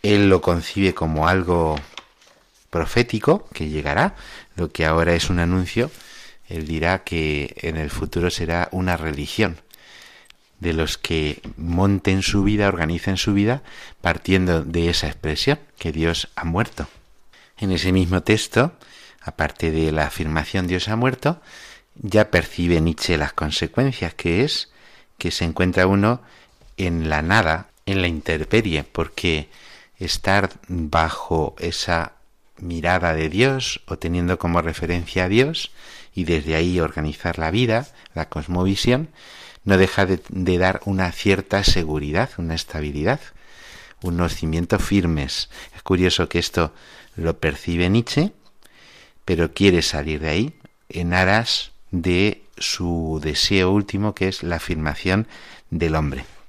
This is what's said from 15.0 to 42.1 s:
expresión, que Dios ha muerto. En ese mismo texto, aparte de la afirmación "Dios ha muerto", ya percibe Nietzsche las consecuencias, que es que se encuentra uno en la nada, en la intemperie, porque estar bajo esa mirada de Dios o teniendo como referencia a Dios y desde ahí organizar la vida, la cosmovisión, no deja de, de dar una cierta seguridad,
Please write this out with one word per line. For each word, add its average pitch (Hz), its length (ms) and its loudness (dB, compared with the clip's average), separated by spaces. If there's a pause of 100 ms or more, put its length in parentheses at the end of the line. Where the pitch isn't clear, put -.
expresión, 76 540 -2 (180)
que 82 140 -6
Dios 82 420 -2
ha - 80 -8
muerto. 85 460 -4 (680)
En 98 140 -2
ese 92 220 2
mismo 92 320 2
texto, 120 480 2 (500)
aparte - 480 -4
de 78 220 0
la 78 140 0
afirmación 78 600 -4
"Dios 90 220 -2
ha 107 80 -2
muerto", 131 440 0 (540)
ya 107 380 2
percibe 87 480 2
Nietzsche 82 360 2
las 73 160 -2
consecuencias, 85 800 -2
que 90 280 0
es - 280 -2 (480)
que 87 120 -4
se - 140 -2
encuentra 90 420 2
uno 101 340 2 (560)
en 85 320 -2
la 76 140 0
nada, 87 460 2 (180)
en 95 160 0
la 87 60 2
intemperie, 80 760 0
porque 80 680 -2 (520)
estar 95 500 0 (160)
bajo 80 920 0
esa 85 540 -2 (460)
mirada 87 540 0
de 80 140 0
Dios 127 580 0
o 95 120 -8
teniendo 87 380 0
como 85 240 0
referencia 85 640 -2
a 90 40 0
Dios 131 420 0 (420)
y 90 120 -2
desde 80 320 0
ahí 87 240 2
organizar 78 580 -4
la 80 140 -2
vida, 117 340 0 (280)
la 80 140 -6
cosmovisión, 98 840 0 (540)
no 98 120 4
deja 95 300 4
de, 90 220 0
de 90 300 0
dar 92 260 2
una 95 280 0
cierta 98 500 0
seguridad, 78 720 2